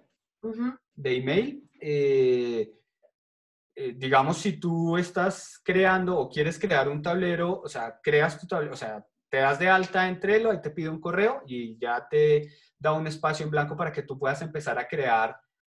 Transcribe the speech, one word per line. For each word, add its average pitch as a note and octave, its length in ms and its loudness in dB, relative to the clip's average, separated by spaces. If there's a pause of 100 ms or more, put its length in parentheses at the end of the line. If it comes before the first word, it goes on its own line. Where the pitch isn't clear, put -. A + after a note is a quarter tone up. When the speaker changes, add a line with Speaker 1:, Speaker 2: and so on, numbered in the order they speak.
(420)
Speaker 1:
Ujú. A#3 340 -6 (180)
Speaker 2:
de C3 220 -2
email. E3+ 540 -2 (100)
Eh, B2+ 920 2 (1040)
eh, B2+ 200 -8
digamos, C3+ 420 2
si F#3 220 -2
tú E3 360 0
estás F3+ 680 -2
creando F#3 520 2
o C3 120 -2
quieres D#3+ 300 -2
crear C#3+ 300 2
un D3 140 -4
tablero, F3 580 0
o - 80 -12
sea, A#2 320 -8
creas D3+ 380 2
tu - 80 -16
tablero, D3 280 -4
o - 20 -14
sea, A2 280 -10 (240)
te C3+ 100 0
das C#3 200 4
de F3+ 100 2
alta F#3 400 4
en F3+ 120 -4
Trello, A3 320 4
ahí F#3 100 -2
te D3 80 -6
pide D#3+ 180 -6
un D#3+ 120 -6
correo G3+ 440 0
y A#2 320 -8
ya A#2+ 320 -4
te D3+ 440 4 (260)
da D#3 140 0
un D#3+ 160 -2
espacio D#3 360 -2
en D3+ 60 -4
blanco D3+ 260 -2
para D#3+ 140 -4
que D3 140 -6
tú C3+ 120 -10
puedas C#3 260 -2
empezar D3 360 -6
a A#2+ 80 -6
crear, A2+ 500 0 (300)